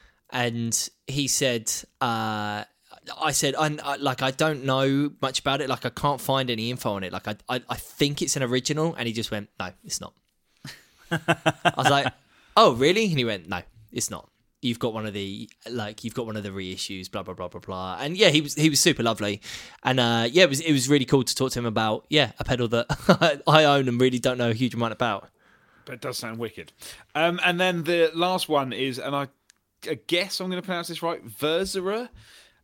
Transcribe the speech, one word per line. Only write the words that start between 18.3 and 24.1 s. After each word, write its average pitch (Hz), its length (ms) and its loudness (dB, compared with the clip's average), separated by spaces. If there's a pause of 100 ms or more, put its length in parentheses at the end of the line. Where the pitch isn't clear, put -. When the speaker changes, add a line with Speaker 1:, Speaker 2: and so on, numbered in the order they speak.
Speaker 1:
was, 143 140 -8
he 151 140 4
was 139 100 2
super 143 240 2
lovely. 104 380 -2 (420)
And, 127 160 2
uh, 117 320 2
yeah, 175 120 8
it 170 60 6
was, 139 120 -2
it 160 100 0
was 131 180 2
really 143 160 6
cool 131 180 4
to - 120 -2
talk 131 160 0
to 123 80 -4
him 120 80 -4
about, 110 420 0
yeah, 139 300 4
a - 40 -4
pedal 123 260 0
that 143 720 2
<laughs> - 40 -
I 156 180 8
own 139 220 6
and 120 140 2
really 127 180 4